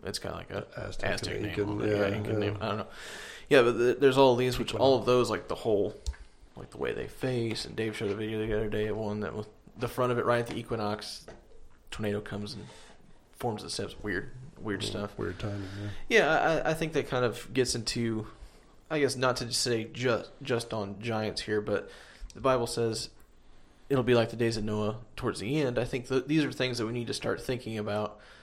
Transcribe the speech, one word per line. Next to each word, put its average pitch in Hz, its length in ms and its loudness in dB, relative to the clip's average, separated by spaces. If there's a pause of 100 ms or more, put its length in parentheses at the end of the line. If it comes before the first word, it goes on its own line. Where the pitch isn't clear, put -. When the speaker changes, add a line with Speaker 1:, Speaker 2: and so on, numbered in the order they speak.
Speaker 1:
It's - 140 -6
kinda - 180 -6
like 87 140 -12
a 98 160 -6 (100)
Speaker 2:
Aztec - 340 -2
Speaker 1:
Aztec - 240 -2
Speaker 2:
and 104 80 -4
Speaker 1:
name. 101 160 -4
Speaker 2:
Incan, 104 220 -2
Speaker 1:
Yeah, 107 60 0 (100)
Speaker 2:
yeah, 101 100 2 (100)
Speaker 1:
Incan 107 180 -2
Speaker 2:
yeah. 107 40 0 (120)
Speaker 1:
name. 104 100 -6
I 110 80 -4
don't 104 100 -2
know. 101 80 -6 (640)
Yeah, 147 140 8
but 117 140 6
th-, 120 240 4
there's 131 180 8
all 131 180 10
these, 123 220 0
which 117 140 -2
Speaker 2:
Incan. 110 80 -2
Speaker 1:
all 131 180 6
of 101 80 -2
those, 123 240 6
like, 98 180 -2
the - 60 -2
whole, 104 400 2 (640)
like, - 140 -16
the - 80 -16
way - 160 -2
they - 120 -6
face. 117 600 -2
And - 100 -10
Dave 110 200 -4
showed 107 140 -2
a 98 40 0
video 110 300 -2
the 110 120 0
other 110 140 0
day 107 160 0
of 104 100 -2
one 107 240 -4
that 92 140 -4
was 107 120 -6 (320)
the 117 100 -4
front 123 240 0
of 123 60 2
it - 60 0
right 120 160 4
at 117 60 -2
the - 100 -8
equinox. 107 720 -6 (640)
Tornado 104 300 -2
comes 104 340 -8
and 110 100 -12 (720)
forms 110 260 -2
the 82 80 -10
steps. 101 320 -6
Weird, 101 280 -2 (280)
weird 101 220 -2
Speaker 2:
Mm, - 40 -4
Speaker 1:
stuff. 104 340 -6
Speaker 2:
weird 95 200 -4
timing, 101 300 -6 (400)
yeah. 226 100 6
Speaker 1:
Yeah, 156 460 4
I, 156 60 2
I 160 40 2
think 160 200 -2
that 131 140 2
kind 127 160 2
of - 280 -2
gets 123 220 2
into, 113 520 -2 (640)
I 156 80 0
guess, 135 160 4
not 123 240 4
to 120 140 -4
say 117 400 2
just, 123 380 0 (120)
just 127 300 0
on 101 280 -4
giants 110 420 -2
here, 107 180 0
but 104 300 -2 (440)
the - 60 -12
Bible 127 260 4
says 113 440 -2 (800)
it'll 131 140 4
be 123 100 6
like 113 160 6
the 113 60 -8
days 113 200 2
of 107 80 -2
Noah 107 320 0 (200)
towards 107 240 -2
the 131 200 0
end. 123 180 0
I 113 60 2
think 123 220 -4
that 131 220 0
these 151 160 4
are 127 80 -2
things 127 260 0
that 113 80 0
we 113 60 -2
need 120 160 -4
to 113 60 -2
start - 280 -2
thinking 120 340 -4
about. 104 420 -2 (240)